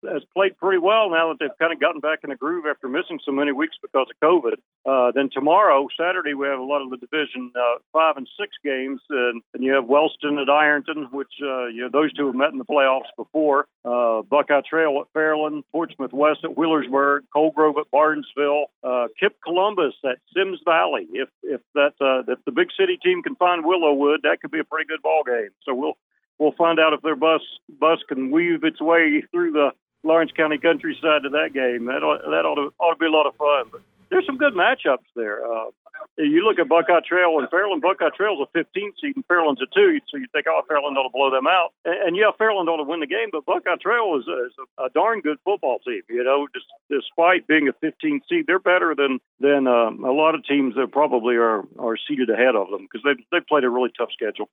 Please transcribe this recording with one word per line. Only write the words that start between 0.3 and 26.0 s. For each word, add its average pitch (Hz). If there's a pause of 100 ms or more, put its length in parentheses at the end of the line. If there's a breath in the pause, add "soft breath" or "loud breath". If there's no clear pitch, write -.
played 190
pretty 185
well 208
now 165
that 156
they've 143
kinda 165
gotten 151
back 156
in 147
the 135
groove 160
after 143
missing 156
so -
many 143
weeks 151
because 131
of -
covid. 151 (320)
Uh, 127
then 135
tomorrow, 151 (140)
Saturday, 175
we 139
have 139
a 127
lot 143
of 135
the 127
Division, 127
uh, 123 (120)
five 156
and 131 (140)
six 208
games, 135
and, 123 (100)
and 123
you 131
have 135
Wellston 147
at 135
Ironton, 147
which, 139 (100)
uh, 131
you 117
know, 123
those 147
two 147
have 131
met 143
in 143
the 127
playoffs 135
before. 143 (180)
Uh, 120
Buckeye 143
Trail 151
at -
Fairland, 151
Portsmouth 139
West 147
at -
Wheelersburg, 143
Cold 156
Grove 151
at 151
Barnesville, 147 (160)
uh, 123 (120)
Kip 202
Columbus 180 (140)
at 127 (180)
Simms 190
Valley. 160
If, 127 (140)
if 135 (140)
that, 143
uh, 127
if 127
the 139
big 175 (100)
city 185
team 180
can 147
find 175
Willowwood, 147
that 156
could 151
be 160
a 147
pretty 156
good 156
ball 156
game. 117 (140)
So 139
we'll, 143 (420)